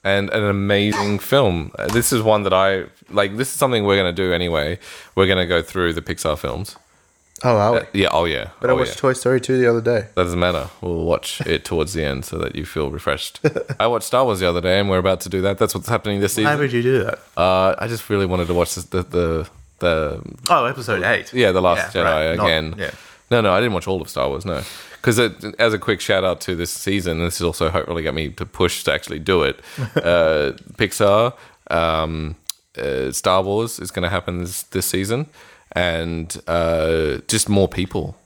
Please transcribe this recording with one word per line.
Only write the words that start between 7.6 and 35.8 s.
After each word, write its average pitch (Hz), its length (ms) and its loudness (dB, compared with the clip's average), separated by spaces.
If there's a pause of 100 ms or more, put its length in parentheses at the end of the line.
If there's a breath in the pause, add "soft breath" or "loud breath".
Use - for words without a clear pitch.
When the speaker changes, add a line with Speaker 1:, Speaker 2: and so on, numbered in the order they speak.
Speaker 2:
we? 107 60 2
Speaker 1:
Uh, - 140 -6
yeah, 98 200 2
oh, 85 120 2
yeah. 76 260 -4 (100)
Speaker 2:
But 120 80 0
I 127 40 4
Speaker 1:
Oh, 127 40 2
Speaker 2:
watched 127 180 -2
Speaker 1:
yeah. - 60 -8
Speaker 2:
Toy 131 120 2
Story 127 280 2
two 131 160 0
the 123 120 4
other 117 120 2
day. 113 340 0
Speaker 1:
That 92 80 2
doesn't 87 160 -2
matter. 87 300 0 (100)
We'll 85 240 -4
watch - 380 -2
it 78 240 -2
towards 78 280 -2
the 80 120 -2
end 67 180 -4
so - 140 -10
that - 180 -6
you 76 100 -8
feel 73 260 -4
refreshed. 73 500 -6 (200)
Speaker 2:
<laughs> - 180 -8
Speaker 1:
I 113 80 2
watched 117 180 0
Star 127 180 2
Wars 107 160 0
the 92 80 2
other 87 140 0
day, 92 180 2
and 101 100 0
we're 92 100 4
about 92 220 2
to - 80 -12
do 92 120 -2
that. 98 160 0
That's 107 180 2
what's 95 140 -8
happening 104 320 -2
this 101 160 0
Speaker 2:
Why 110 60 2
Speaker 1:
season. 147 160 2
Speaker 2:
would 139 120 0
you 120 120 0
do 127 200 2
that? - 160 -6 (160)
Speaker 1:
Uh, 95 420 4
I 110 100 -6
just 117 220 -8
really 98 180 2
wanted 90 200 0
to 87 60 -2
watch 87 220 0
this, 87 100 -10
the, 90 180 -4
the, 82 460 -2 (300)
the 78 420 0 (280)
Speaker 2:
Oh, 156 160 4
episode 117 380 -4
eight. 101 300 -2
Speaker 1:
Yeah, 120 180 4
The 92 100 4
Last 87 320 2
Speaker 2:
Yeah, 90 100 0
Speaker 1:
Jedi - 20 2 (240)
Speaker 2:
right. 85 80 0
Not, 107 80 0
Speaker 1:
again. 80 320 0
Speaker 2:
yeah. 90 140 -6 (400 loud breath)
Speaker 1:
No, 120 100 4
no, 101 120 4
I 95 60 4
didn't 117 140 0
watch 90 140 -4
all 95 140 -2
of - 80 -10
Star 67 200 -2
Wars, 78 160 -6
no. 80 160 -4 (400 loud breath)
'Cause 117 180 2
it, 110 240 0 (160)
as 117 120 4
a 107 60 0
quick 98 240 -2
shout 95 220 2
out 90 180 0
to 90 140 -4
this 85 160 -4
season, 87 480 -2
this 85 180 -2
has 87 80 -4
also 80 240 0
ho-, 85 180 -2
really 85 140 -4
got 73 140 -4
me 78 140 -4
to - 160 -10
push - 400 -2
to 76 80 2
actually 78 260 -6
do 87 240 2
it. 69 160 -2 (180 loud breath)
Speaker 2:
<laughs> - 0 - (200 loud breath)
Speaker 1:
Uh, 80 560 2 (240)
Pixar, 107 560 2 (360 loud breath)
um, 80 680 -2 (400)
uh, 65 360 -4
Star 92 320 2
Wars 104 340 -2
is - 140 -10
gonna 87 180 -2
happen 90 300 -4
this, 90 240 -6
this - 240 -4
season. 110 400 -2 (460 loud breath)
And, 82 720 -2